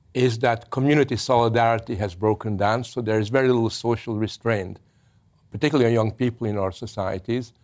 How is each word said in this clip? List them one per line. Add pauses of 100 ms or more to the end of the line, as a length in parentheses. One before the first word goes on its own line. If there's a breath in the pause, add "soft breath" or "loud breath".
(140)
is
that
community
solidarity
has
broken
down,
so
there
is
very
little
social
restraint, (680)
particularly
on
young
people
in
our
societies. (100)